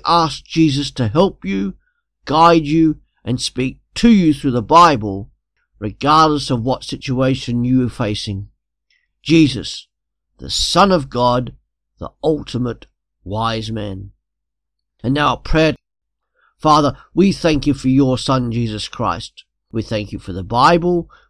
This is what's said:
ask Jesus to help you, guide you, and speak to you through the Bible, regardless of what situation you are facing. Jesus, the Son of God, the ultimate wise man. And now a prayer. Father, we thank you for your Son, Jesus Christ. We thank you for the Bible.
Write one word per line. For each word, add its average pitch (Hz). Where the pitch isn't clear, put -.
ask 165
Jesus 143
to 120
help 180
you, 196
guide 165
you, 156
and 123
speak -
to 233
you 180
through 139
the 120
Bible, 107
regardless 147
of 120
what 127
situation 127
you 127
are 117
facing. 107
Jesus, 143
the 69
Son -
of 151
God, 123
the -
ultimate 127
wise 113
man. 98
And 123
now 143
a -
prayer. 156
Father, 147
we 190
thank 156
you 147
for 135
your 131
Son, 127
Jesus 113
Christ. -
We 113
thank 104
you 104
for -
the 92
Bible. 170